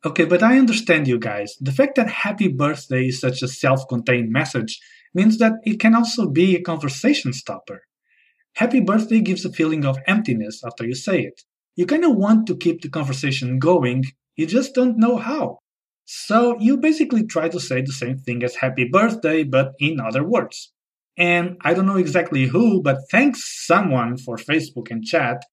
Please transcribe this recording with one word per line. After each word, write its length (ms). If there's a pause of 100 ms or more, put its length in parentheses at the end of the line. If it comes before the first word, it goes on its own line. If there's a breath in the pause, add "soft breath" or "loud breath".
Okay, 220
but 180
I 200
understand 440
you 100
guys. 440
The 180
fact 160
that 300
"happy 240
birthday" 580
is 140
such 200
a 60 (160)
self-contained 680
message 440 (400 soft breath)
means 240
that 160 (100)
it 160
can 160
also 340
be 260
a 160
conversation 600
stopper. 480 (760)
"Happy 260
birthday" 400
gives 240
a 140
feeling 260
of 200
emptiness 600
after 180
you 100
say 340
it. 100 (380)
You 80
kinda 240
want 380
to 80
keep 240
the 180
conversation 600
going, 460 (320)
you 80
just 280
don't 240
know 200
how. 420 (460)
So 520
you 200
basically 480
try 240
to 100
say 220
the 220
same 140
thing 260
as 200
"happy 220
birthday," 580
but 340
in 220
other 240
words. 480 (460)
And 400 (100)
I 60
don't 180
know 140
exactly 400
who, 360
but 300
thanks 280 (320)
someone 460
for 200
Facebook 520
and 140
chat 500